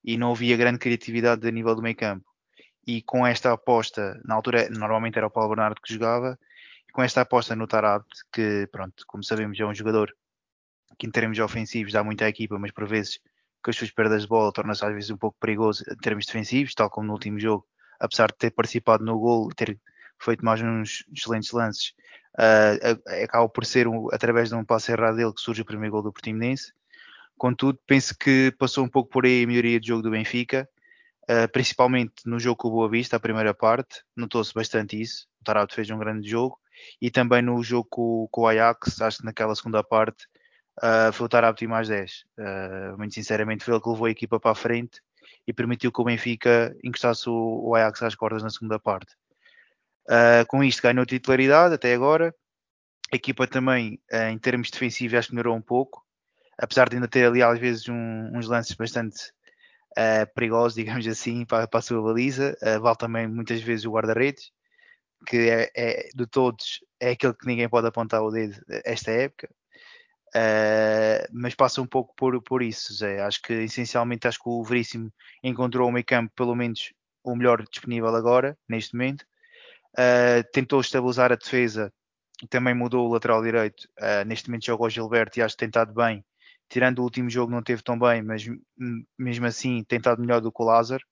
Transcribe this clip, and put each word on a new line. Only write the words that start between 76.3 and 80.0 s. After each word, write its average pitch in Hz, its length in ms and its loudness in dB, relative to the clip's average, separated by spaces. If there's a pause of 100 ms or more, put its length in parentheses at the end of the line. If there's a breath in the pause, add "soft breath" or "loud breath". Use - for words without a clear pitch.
pelo 120 200 -2
menos, 117 380 -6 (300)
o 123 120 -6
melhor 120 340 2
disponível 113 460 -2
agora, 127 420 2 (120)
neste 113 260 -6
momento. 131 300 -4 (720 soft breath)
Ah, 123 460 6 (100)